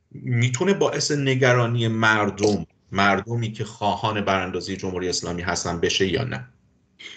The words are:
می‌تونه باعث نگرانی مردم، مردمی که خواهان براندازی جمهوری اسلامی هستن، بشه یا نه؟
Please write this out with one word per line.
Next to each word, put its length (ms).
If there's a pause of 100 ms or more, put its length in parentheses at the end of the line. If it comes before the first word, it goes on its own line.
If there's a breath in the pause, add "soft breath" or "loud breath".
(120)
می‌تونه 600
باعث 380
نگرانی 760
مردم، 800 (260)
مردمی 600
که 140
خواهان 560
براندازی 560
جمهوری 320
اسلامی 320
هستن، 380
بشه 280
یا 160
نه؟ 240 (680 loud breath)